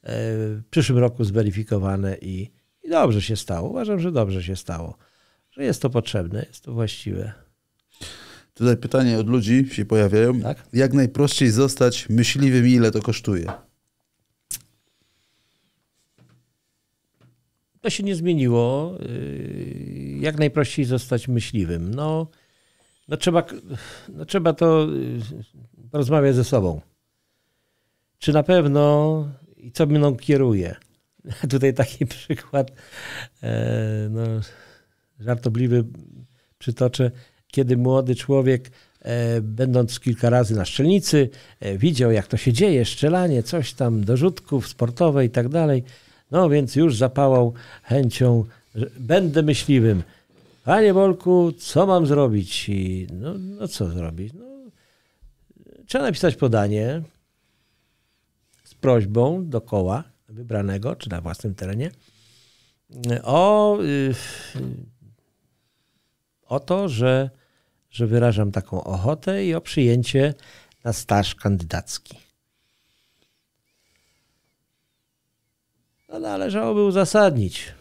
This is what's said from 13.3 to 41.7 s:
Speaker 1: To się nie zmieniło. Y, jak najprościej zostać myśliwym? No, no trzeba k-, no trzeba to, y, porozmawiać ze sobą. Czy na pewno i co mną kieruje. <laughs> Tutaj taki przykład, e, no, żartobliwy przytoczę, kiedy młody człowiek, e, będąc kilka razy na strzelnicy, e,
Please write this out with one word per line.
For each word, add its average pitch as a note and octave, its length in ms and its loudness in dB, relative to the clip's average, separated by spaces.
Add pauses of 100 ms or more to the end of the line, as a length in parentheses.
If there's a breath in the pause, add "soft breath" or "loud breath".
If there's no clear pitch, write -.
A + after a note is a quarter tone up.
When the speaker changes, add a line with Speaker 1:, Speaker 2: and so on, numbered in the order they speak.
Speaker 1:
To A3+ 80 -4
się - 140 -6
nie G3 120 -2
zmieniło. C#3+ 840 0
Y, C#3 1200 -10
jak D3+ 180 -4
najprościej D3 480 0
zostać B2 420 -4
myśliwym? G2 680 -4
No, D#3 320 -4 (800)
no D3+ 100 -8
trzeba E3+ 240 2
k-, - 140 -8 (540 loud breath)
no D#3 160 -14
trzeba E3+ 280 0
to, D#3+ 400 4
y, B2 260 -6 (720)
porozmawiać C#3 440 4
ze B2 80 4
sobą. F#2 380 0 (1400)
Czy D3+ 140 0
na D3+ 100 4
pewno D3 840 4 (400)
i A#2+ 40 -18
co D#3+ 140 0
mną D3 300 4
kieruje. A#2 600 2 (340)
<laughs> - 420 -8
Tutaj C3+ 220 2
taki B2+ 320 -2
przykład, - 680 -6 (720 loud breath)
e, A2+ 640 -4
no, A2+ 120 -4 (960 soft breath)
żartobliwy A#2+ 640 0 (760)
przytoczę, B2+ 520 -2 (360 soft breath)
kiedy B2+ 300 0
młody B2+ 380 2
człowiek, C3 560 0 (300 soft breath)
e, A#2 400 -2
będąc A#2+ 580 0
kilka A#2+ 300 0
razy A#2 260 2
na F#2+ 100 -2
strzelnicy, D3+ 640 2 (300 loud breath)
e, G2 180 -4